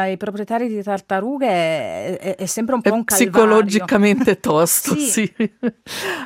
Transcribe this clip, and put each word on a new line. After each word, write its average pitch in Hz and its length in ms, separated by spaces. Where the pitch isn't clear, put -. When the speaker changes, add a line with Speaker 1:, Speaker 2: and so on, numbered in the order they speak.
Speaker 1:
i 185 80
proprietari 214 500
di 214 140
tartarughe 202 680
è, 160 680
è, 185 180
è 190 100
sempre 226 300
un 233 60
po' 202 80
Speaker 2:
È - 20
Speaker 1:
un 226 140
calvario. 202 260
Speaker 2:
psicologicamente 208 1080
Speaker 1:
<laughs> - 20
Speaker 2:
tosto, 170 540
Speaker 1:
Sì. 226 400
Speaker 2:
sì. 214 160